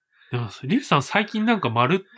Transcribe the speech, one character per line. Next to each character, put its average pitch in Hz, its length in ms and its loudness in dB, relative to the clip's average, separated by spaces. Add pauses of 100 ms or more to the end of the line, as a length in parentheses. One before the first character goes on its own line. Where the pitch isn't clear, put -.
(300)
で 123 80 -4
も、 117 100 -6 (140)
リ 151 140 0
ュ 285 40 0
ウ - 40 -6
さ 151 140 2
ん 131 40 2
最 208 240 0
近 214 180 -4
な 233 120 2
ん 185 40 -4
か 123 100 -2
丸 127 360 2 (100)